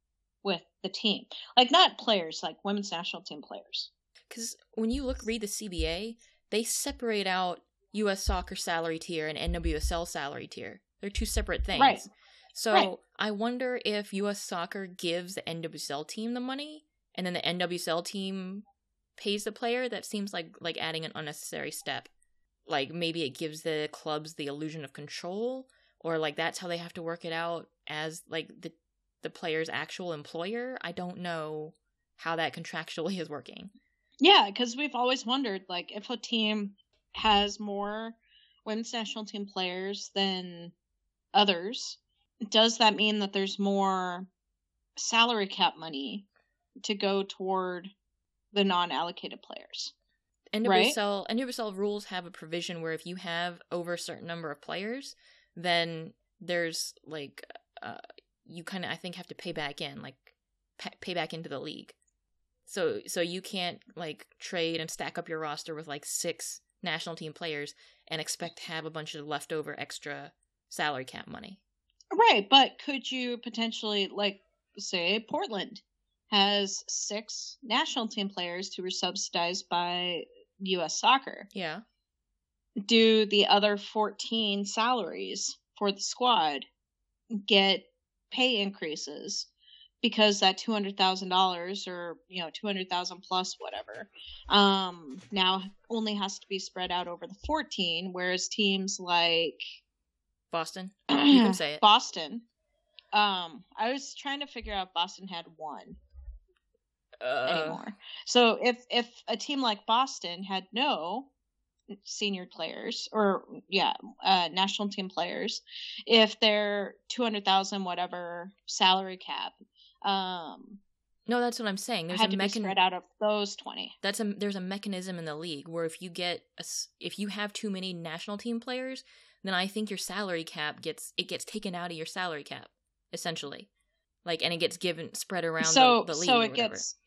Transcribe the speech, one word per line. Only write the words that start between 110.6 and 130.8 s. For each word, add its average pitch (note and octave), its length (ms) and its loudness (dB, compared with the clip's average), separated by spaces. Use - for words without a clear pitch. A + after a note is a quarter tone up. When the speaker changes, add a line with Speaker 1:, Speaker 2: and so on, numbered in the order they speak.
Speaker 1:
no A3+ 540 0
senior G3 420 -2
players - 640 -6
or, G3+ 340 4
yeah, F#3 240 4
uh, F3+ 280 6
national G3 380 2
team G3 200 -4
players, F3 520 -2
if A3 360 8
they're G#3 540 4
two - 160 -2
hundred G#3+ 220 0
thousand F#3+ 400 4
whatever F3 640 -4
salary F#3 520 4
cap, - 360 -8
um, F#3 760 -2
Speaker 2:
No, A#3+ 120 2
that's A#3+ 200 0
what A3+ 80 -4
I'm G3 100 -2
saying. G3 300 -4
There's F3+ 120 0
Speaker 1:
had A3 100 6
Speaker 2:
a - 40 -2
Speaker 1:
to G3 40 2
be F#3+ 60 2
Speaker 2:
mechan- G3+ 200 0
Speaker 1:
spread G3 140 -2
out F#3 160 6
of F3+ 100 -6
those G#3 340 2
twenty. - 460 -10
Speaker 2:
That's G3+ 180 -2
a, A3+ 60 0
there's G3+ 320 -2
a F#3+ 40 -6
mechanism F#3 560 -6
in E3 80 -8
the D3+ 100 -6
league D#3 320 -8
where E3 180 -2
if D#3+ 160 -6
you F#3 80 -8
get F3 320 -2
a - 40 -12
s-, - 280 -8
if - 180 -8
you G3+ 120 -2
have G#3 240 -4
too - 160 -4
many F#3 240 -4
national E3 440 -6
team A#3 220 -4
players, B3+ 440 -6
then F#3+ 100 -2
I F#3 140 2
think G#3+ 220 -4
your G3 80 -6
salary F#3 460 -4
cap D3+ 380 -6